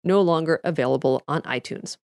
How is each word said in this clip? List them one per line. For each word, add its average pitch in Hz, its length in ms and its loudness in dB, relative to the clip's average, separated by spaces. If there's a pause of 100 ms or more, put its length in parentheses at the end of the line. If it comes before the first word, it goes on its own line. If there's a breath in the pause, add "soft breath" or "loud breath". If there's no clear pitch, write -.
no 190 160 4
longer 165 440 2
available 135 600 0
on 151 160 -4
iTunes. - 540 -8 (120)